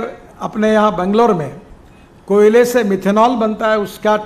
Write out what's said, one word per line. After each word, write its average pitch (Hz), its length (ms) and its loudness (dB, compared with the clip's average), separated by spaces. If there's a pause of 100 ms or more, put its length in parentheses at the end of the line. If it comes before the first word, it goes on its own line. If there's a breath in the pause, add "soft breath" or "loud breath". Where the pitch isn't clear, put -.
(400)
अपने 214 320 -2
यहाँ 214 200 2
बेंगलोर 202 420 0
में 143 260 -8 (680 soft breath)
कोयले 214 360 4
से 247 200 0
मिथेनॉल 202 520 0
बनता 220 340 -2
है, 220 80 0
उसका 214 480 -2